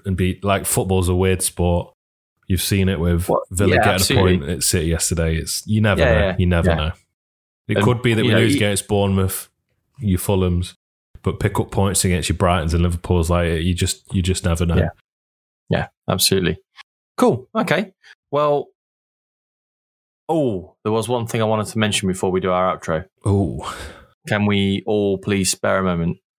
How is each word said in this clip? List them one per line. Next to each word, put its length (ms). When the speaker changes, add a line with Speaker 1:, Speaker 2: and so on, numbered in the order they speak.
Speaker 1:
and 100
be, 260
like, 240
football's 440
a 60
weird 260
sport. 500
You've 140
seen 280
it 100
with 280
Speaker 2:
What? 220
Speaker 1:
Villa 220
Speaker 2:
Yeah, 60
Speaker 1:
getting 160
Speaker 2:
absolutely. 420
Speaker 1:
a 40
point 120
at 120
City 240
yesterday. 500
It's, 280
you 160
never 200
Speaker 2:
Yeah, 120
Speaker 1:
know. 140
Speaker 2:
yeah, 100
Speaker 1:
You 80
never 240
Speaker 2:
yeah. 60
Speaker 1:
know. 160
It 100
Speaker 2:
And, 60
Speaker 1:
could 200
be 100
that 80
we 60
Speaker 2:
you 80
know, 60
Speaker 1:
lose 120
Speaker 2:
you 60
Speaker 1:
against 280
Bournemouth, 600
you 220
Fulhams, 560
but 160
pick 200
up 120
points 340
against 240
your 80
Brightons 380
and 100
Liverpools. 440
Like, 340
you 100
just, 300
you 80
just 240
never 220
know. 80
Speaker 2:
Yeah. 140
Yeah, 180
absolutely. 500
Cool. 380
Okay. 380
Well, 380
oh, 540
there 80
was 180
one 180
thing 140
I 40
wanted 220
to 120
mention 280
before 240
we 80
do 120
our 260
outro. 280
Speaker 1:
Oh. 500
Speaker 2:
Can 180
we 400
all 320
please 340
spare 280
a 40
moment 340